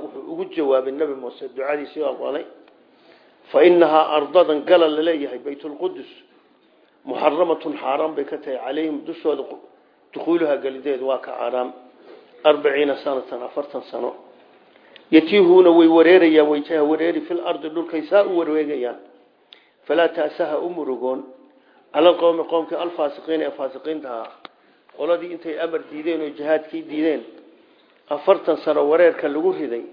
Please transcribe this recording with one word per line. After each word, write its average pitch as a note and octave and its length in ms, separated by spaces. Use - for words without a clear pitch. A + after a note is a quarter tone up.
wuxuu C#3 280
ugu F3 140
jawaabay C3+ 460
Nabi D3 220
Muuse B2+ 320
ducadiisii C#3+ 480
oo C#3 100
aqbalay, B2+ 320
"Fa D3 120
innahaa D#3+ 420
ardadan D3+ 480
gala E3+ 220
la D3+ 140
leeyahay, C#3+ 380
Baytulqudus, C#3+ 720
muxarramatun D#3 720
xaaraan D3 380
bay C#3+ 100
ka D3 120
tahay, C3+ 220
calayhim D3 460
dushooda D3 380
dukhuuluhaa D#3 440
galideed C3 440
waa C3 160
ka - 140
xaaraam, B2 380
arbaciina C#3+ 540
sanatan, C3 460
afartan C3+ 400
sano. A#2+ 280
Yatiihuuna F3 600
way E3 160
wareerayaan, E3 600
way D3 140
jaha D3+ 220
wareeri, D#3 380
fil E3+ 200
ardi E3+ 280
dhulkay D#3+ 340
saa G3 220
u F#3+ 120
wareegayaan. D3+ 640
Falaa E3 220
ta'saha D3+ 500
u E3+ 100
murugoon, C3+ 540
cala D#3+ 160
alqawmi E3 340
qowmkii E3 340
alfaasiqiina D#3+ 680
ee C#3 60
faasiqiinta C#3+ 580
ahaa." A2+ 220
Qoladii E3+ 360
intay E3 260
amar D#3+ 300
diideen D#3+ 320
oo D3+ 80
jihaadkii D#3 600
diideen, D3+ 320
afartan D#3+ 460
sano D3 320
wareerka E3 380
lagu D#3 240
riday, B2 420